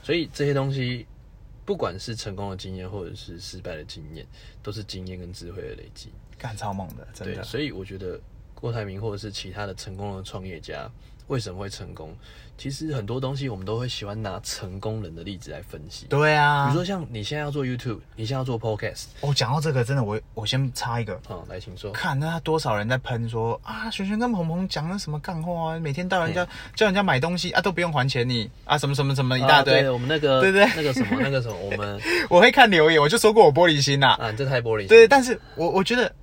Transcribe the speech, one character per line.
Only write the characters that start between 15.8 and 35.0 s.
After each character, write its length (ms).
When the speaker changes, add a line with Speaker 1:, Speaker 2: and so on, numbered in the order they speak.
Speaker 1:
析。 160
Speaker 2:
对 260
啊。 320
Speaker 1:
比 60
如 40
说 80
像 240
你 160
现 140
在 60
要 80
做 120
YouTube， 360
你 100
现 80
在 60
要 40
做 160
Podcast。 440
Speaker 2:
哦， 100
讲 220
到 80
这 100
个， 120
真 120
的， 80
我， 160
我 100
先 300
插 260
一 60
个。 220
Speaker 1:
好， 200
来， 120
请 180
说。 140
Speaker 2:
看， 280
那 120
他 80
多 180
少 180
人 140
在 80
喷 320
说 340
，“啊， 280
璇 160
璇 100
跟 140
鹏 160
鹏 200
讲 220
那 80
什 140
么 80
干 240
话 320
啊， 40
每 140
天 160
到 160
人 80
家， 120
Speaker 1:
嘿。 60
Speaker 2:
叫 120
人 80
家 80
买 160
东 180
西 140
啊， 100
都 100
不 80
用 140
还 160
钱 180
你， 220
啊， 100
什 140
么， 60
什 100
么， 80
什 100
么 140
一 60
大 180
堆。” 160
Speaker 1:
啊， 40
对， 100
我 80
们 80
那 100
个， 240
Speaker 2:
对 100
不 60
对？ 180
Speaker 1:
那 60
个 100
什 140
么， 160
那 80
个 100
什 80
么， 80
我 220
们 240
Speaker 2:
<laughs> 140
我 140
会 100
看 200
留 180
言， 100
我 80
就 120
说 120
过 140
我 80
玻 160
璃 100
心 240
啊。 100
Speaker 1:
啊， 180
你 60
这 60
太 160
玻 160
璃 40
心。 80
Speaker 2:
对， 200